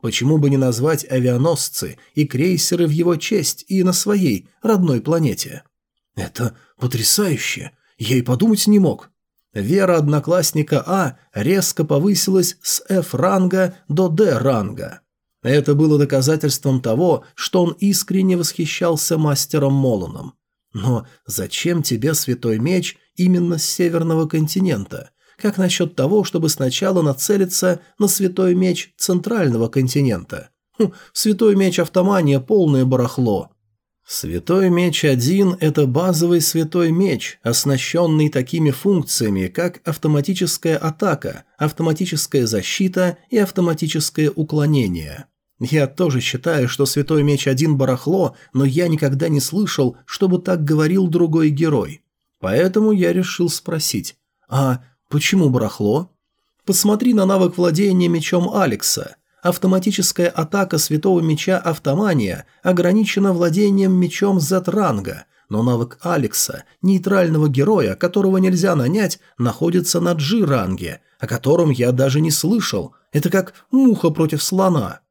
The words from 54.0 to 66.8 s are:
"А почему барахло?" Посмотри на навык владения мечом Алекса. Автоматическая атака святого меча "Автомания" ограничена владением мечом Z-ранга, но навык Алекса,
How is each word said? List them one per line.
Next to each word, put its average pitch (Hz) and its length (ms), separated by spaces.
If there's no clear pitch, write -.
"А 127 340
почему 151 400
барахло?" 120 600
Посмотри 208 480
на 202 100
навык 185 320
владения 180 520
мечом 175 440
Алекса. - 640
Автоматическая 185 840
атака 175 500
святого 165 420
меча 165 380
"Автомания" 156 880
ограничена 190 720
владением 190 600
мечом 185 460
Z-ранга, 147 840
но 107 160
навык 120 360
Алекса, - 640